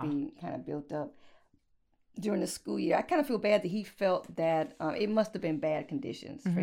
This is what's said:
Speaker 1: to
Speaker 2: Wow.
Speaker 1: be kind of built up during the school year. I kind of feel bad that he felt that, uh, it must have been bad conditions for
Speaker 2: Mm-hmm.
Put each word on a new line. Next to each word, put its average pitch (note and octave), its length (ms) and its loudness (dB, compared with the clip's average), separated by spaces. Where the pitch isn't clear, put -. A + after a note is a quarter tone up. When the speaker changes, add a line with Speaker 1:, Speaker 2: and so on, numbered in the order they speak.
Speaker 1:
to D3 60 -2
Speaker 2:
Wow. - 60 -2
Speaker 1:
be C#3+ 260 -2
kind D3+ 140 -6
of B2+ 100 -8
built D3 280 -8
up D3+ 240 -6
during G3+ 220 0
the - 60 0
school - 320 -6
year. - 180 4
I - 40 4
kind E4+ 180 2
of C#4+ 80 4
feel A#3 120 0
bad G#3 240 4
that F3+ 60 -2
he G3+ 140 -2
felt F3+ 520 0
that, D#3+ 440 2
uh, D#3 160 -2
it G#3 140 0
must G#3+ 240 2
have F3+ 80 -6
been D#3+ 180 0
bad D3+ 280 0
conditions - 560 -8
for F#3+ 60 0
Speaker 2:
Mm-hmm. F3 140 2